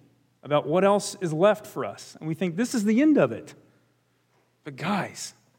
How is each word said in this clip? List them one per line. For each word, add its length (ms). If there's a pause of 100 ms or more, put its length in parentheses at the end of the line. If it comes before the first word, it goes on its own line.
(440)
about 240
what 160
else 380
is 120
left 320
for 200
us. 340
And 80
we 80
think, 200
"This 200
is 80
the 180
end 160
of 140
it." 220 (1120)
But 120
guys, 580 (260)